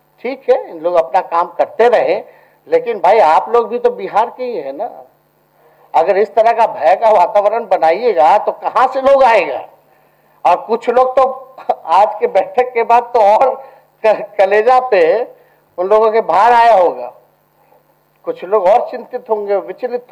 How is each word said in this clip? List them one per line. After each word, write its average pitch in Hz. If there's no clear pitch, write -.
ठीक 247
है, 269
इन 165
लोग 175
अपना 175
काम 175
करते -
रहे, 170
लेकिन 165
भाई 190
आप 180
लोग 226
भी 240
तो 240
बिहार 196
के 254
ही 240
है 139
ना। 170
अगर 170
इस 214
तरह 226
का 220
भय 156
का 220
वातावरण 208
बनाइएगा 180
तो -
कहां 220
से 262
लोग 269
आएगा? 160
और 165
कुछ 233
लोग 254
तो 262
आज 202
के 240
बैठक 240
के 233
बाद 233
तो 240
और 220
क-, 214
कलेजा 214
पे 208
उन 180
लोगों 214
के 220
भार 196
आया 233
होगा, 139
कुछ 165
लोग 190
और 214
चिंतित -
होंगे, 202
विचलित 214